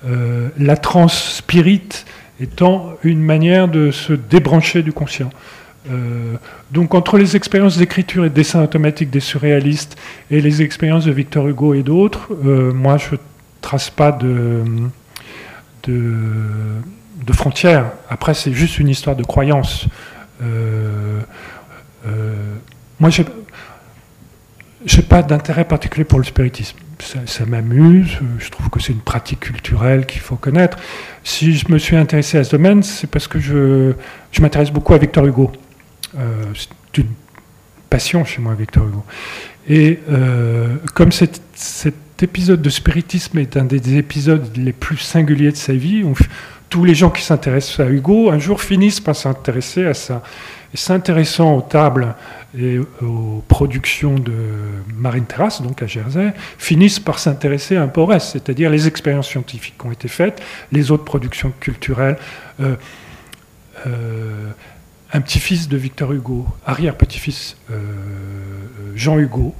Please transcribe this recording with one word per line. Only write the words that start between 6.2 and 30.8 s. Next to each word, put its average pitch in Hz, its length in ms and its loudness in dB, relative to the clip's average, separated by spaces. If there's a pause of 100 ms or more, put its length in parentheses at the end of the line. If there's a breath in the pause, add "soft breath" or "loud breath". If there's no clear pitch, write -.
donc 160 240 0
entre 180 240 4
les 196 160 4
expériences 196 440 2
d'écriture 175 460 0
et 160 40 2
de 143 60 -2
dessin 156 280 4
automatique 151 480 0
des 139 100 0
surréalistes 143 760 0 (340 loud breath)
et 151 100 4
les 151 220 2
expériences 156 420 0
de 156 80 2
Victor 139 360 0
Hugo 143 260 2
et 139 80 0
d'autres, 180 460 0 (160)
euh, 131 280 4
moi 135 260 2
je 151 180 -4 (460)
trace - 280 -6
pas 147 220 4
de, 117 500 0 (1200 loud breath)
de, 120 300 -2 (1120)
de 120 60 2
frontières. 139 580 2 (200)
Après 147 240 -2
c'est 139 180 -4
juste 156 260 0
une 147 100 4
histoire 135 280 0
de 120 80 -4
croyance. 139 600 0 (560 loud breath)
Euh, 107 760 -4 (880 loud breath)
euh, 110 280 -4 (680)
moi 156 80 6
j'ai, 165 160 2 (1600 loud breath)
j'ai - 180 4
pas 180 200 6
d'intérêt 151 420 0
particulier - 400 -2
pour 135 140 2
le 127 60 2
spiritisme. - 520 -4 (220)
Ça, - 280 -10
ça 113 200 -6
m'amuse, 139 720 4
euh, 135 60 -4 (140)
je - 100 -14
trouve - 180 -6
que - 120 -2
c'est - 120 -4
une 110 80 -4
pratique - 400 -6
culturelle 120 640 0
qu'il - 160 -10
faut - 160 -8
connaître. 170 400 2 (460 loud breath)